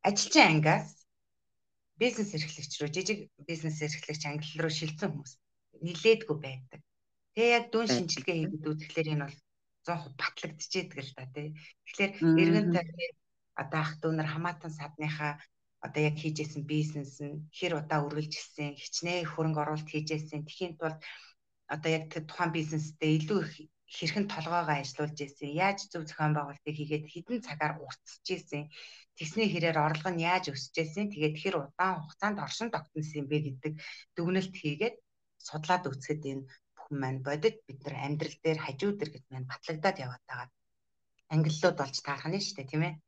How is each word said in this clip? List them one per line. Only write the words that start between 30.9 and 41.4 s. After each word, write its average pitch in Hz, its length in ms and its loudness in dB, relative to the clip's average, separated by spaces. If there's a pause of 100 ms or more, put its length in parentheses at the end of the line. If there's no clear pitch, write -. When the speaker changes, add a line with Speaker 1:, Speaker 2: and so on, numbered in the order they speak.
Speaker 1:
тэгээд 151 240 2
хэр 190 240 -2
удаан 175 400 0
хугацаанд 202 400 -2
оршин 214 320 -4
тогтносон 151 480 -4
юм 139 80 -4
бэ 151 100 2 (140)
гэдэг 151 200 -6 (440)
дүгнэлт 185 400 0
хийгээд 156 400 -2 (480)
судлаад 156 480 0
үзэхэд 151 320 -4
энэ 135 200 -4 (280)
бүхэн - 300 -8
маань 131 180 -2
бодит 147 360 2 (120)
бид 131 160 -14
нар 139 160 -6
амьдрал 147 400 -2
дээр 160 240 2
хажуу 196 320 0
дээр 151 160 -4
гэдэг - 220 -18
маань 127 180 -6
батлагдаад 165 480 0
яваад 127 240 -8
байгаа 123 240 -10 (840)
ангиллууд 160 420 4